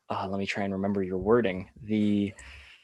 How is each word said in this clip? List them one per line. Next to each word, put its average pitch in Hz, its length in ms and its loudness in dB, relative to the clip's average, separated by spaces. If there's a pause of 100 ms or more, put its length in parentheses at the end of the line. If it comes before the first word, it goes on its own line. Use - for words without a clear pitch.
uh, 98 220 -4
let 98 80 -2
me 98 80 -2
try - 160 -4
and 98 100 -2
remember 98 300 0
your 92 160 -2
wording, 98 500 2 (140)
the, 104 500 2 (520)